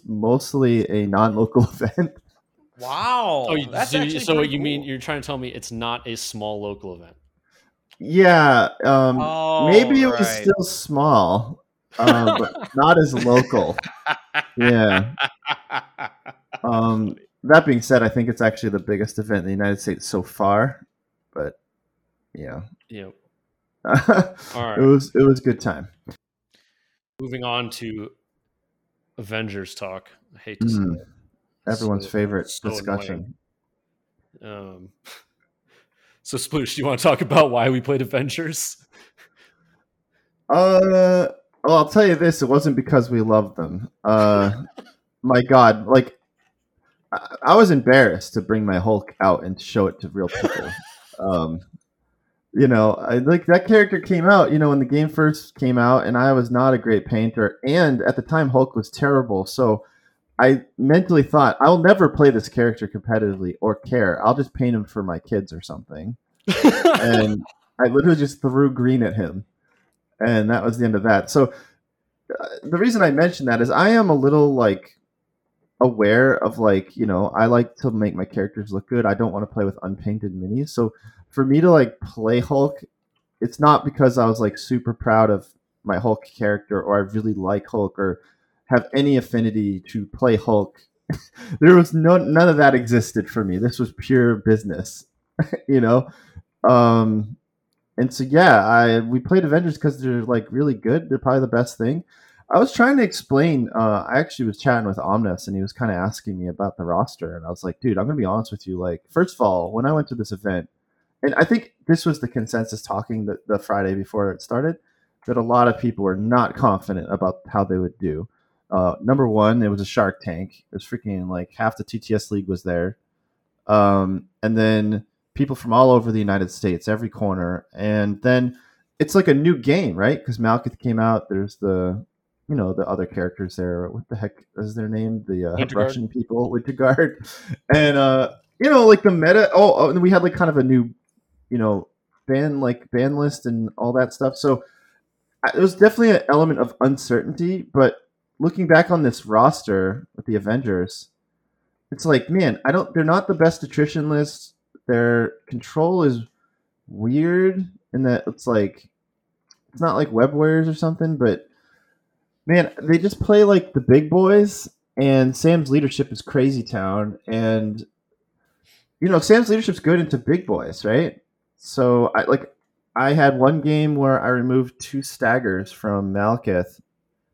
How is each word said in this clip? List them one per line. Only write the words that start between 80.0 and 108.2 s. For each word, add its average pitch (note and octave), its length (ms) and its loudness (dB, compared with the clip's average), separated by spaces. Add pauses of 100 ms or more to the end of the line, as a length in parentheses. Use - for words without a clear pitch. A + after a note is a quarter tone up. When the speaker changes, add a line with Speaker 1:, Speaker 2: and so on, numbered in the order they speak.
Speaker 1:
minis. G#2 360 -6
So A2+ 240 -2 (360)
for C3+ 140 -2
me C3+ 160 2
to, F3 100 6
like, C#3+ 300 4
play A2 400 -2
Hulk, C#3 440 -2 (580)
it's - 180 -6
not D3 240 4
because C3 340 0
I A#2+ 80 4
was, A2+ 140 0
like, G#2+ 180 -2
super B2 360 -6
proud A2 360 2
of G2+ 180 -2 (360)
my G2+ 160 -4
Hulk A2 260 -2
character G#2 560 -4
or G2+ 140 0
I G#2 40 2 (120)
really G#2+ 220 -4
like G2 340 -4
Hulk G2+ 320 -4
or F#2+ 220 -4 (440)
have B2 300 0
any C#3 220 2
affinity G#2+ 640 -2 (100)
to G#2 140 -8
play A#2+ 320 0
Hulk. G#2 420 -2 (320)
<laughs> - 480 -14
There E3+ 160 10
was E3+ 180 6
no, E3 240 4
none D#3+ 300 4
of D#3+ 100 4
that C#3 180 6
existed A#2 540 0
for A2 140 -4
me. F#2 140 -2
This A#2+ 220 -2
was G#2+ 140 -4
pure A#2+ 440 2
business, G2+ 680 -2 (300)
<laughs> - 300 -6
you C3+ 140 2
know? A#2+ 260 2 (560)
Um, A2+ 720 2 (640)
and B2 160 -2
so, C3+ 100 -8
yeah, C3 420 4
I, A#2 360 4
we A#2+ 180 -2
played F3+ 240 0
Avengers D#3+ 340 0
'cause C3+ 220 -2
they're, B2+ 240 -4
like, A2+ 260 -2
really C#3 260 -2
good. B2 340 -2
They're C3+ 80 -2
probably C3 240 0
the C3 60 0
best A#2+ 300 -4
thing. C3+ 280 -4 (440)
I - 100 2
was C4 140 0
trying C4 240 2
to B3+ 60 2
explain, C#3+ 720 -2
uh, G#2+ 340 -2
I B2+ 120 -2
actually D3+ 260 -6
was G#2+ 140 -6
chatting A#2+ 280 0
with F#2 120 -6
Omnis, F#2+ 480 -4
and G2+ 80 -8
he F#2+ 60 -6
was F#2+ 120 -8
kinda A2+ 220 -4
asking F#2 420 -6
me F2+ 120 -8
about F#2 280 -8
the F2+ 60 -10
roster, F2 520 -4
and E2 100 -16
I E2 40 -10
was F2 140 -12
like, F2 160 -10
"Dude, A2 180 -2
I'm F#2+ 80 -4
gonna D3+ 120 -6
be A#2 80 -2